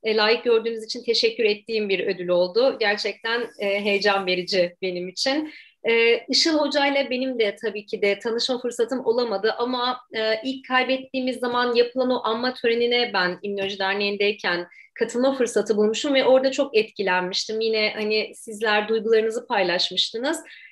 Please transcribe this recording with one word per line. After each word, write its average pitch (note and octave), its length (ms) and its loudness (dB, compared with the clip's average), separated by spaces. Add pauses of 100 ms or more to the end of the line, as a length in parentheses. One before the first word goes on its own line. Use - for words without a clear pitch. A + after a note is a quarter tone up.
e, A3 140 0
layık A3 280 2
gördüğünüz A3+ 400 0
için A#3+ 200 -10
teşekkür A3+ 400 0
ettiğim G#3 440 0
bir F#3 180 0
ödül F3+ 220 -4
oldu. F3+ 520 2
Gerçekten, G#3+ 600 -2 (180)
e, G3+ 260 -2
heyecan G3 420 2
verici F3+ 560 0
benim F3+ 260 -4
için. D4 440 -2 (360)
Ee, A#3 400 4
Işıl D#4 300 2
Hoca D4 280 2
ile C#4 240 0
benim B3+ 280 -4
de G#3+ 240 -4
tabii G#3 240 -6
ki G#3 160 -6
de G3+ 160 2
tanışma A#3+ 420 -2
fırsatım A#3+ 460 -2
olamadı A3+ 520 0
ama, B3 420 -2 (160)
e, A3 280 0
ilk C4 240 -6
kaybettiğimiz B3+ 680 0
zaman A#3+ 380 0
yapılan A#3+ 360 2
o B3 140 0
anma A#3+ 300 -2
törenine A#3+ 600 0
ben F3+ 280 0
İmmünoloji G3 360 -4
Derneği'ndeyken G3+ 880 0 (280)
katılma A#3+ 400 0
fırsatı A3 420 0
bulmuşum G#3+ 380 2
ve C4 100 4
orada C4 280 4
çok C#4 240 0
etkilenmiştim. G3 840 -2
Yine, A3 360 0
hani, G#3+ 380 -2
sizler G#3+ 540 -2
duygularınızı A3+ 580 2
paylaşmıştınız G3+ 1000 -2 (280)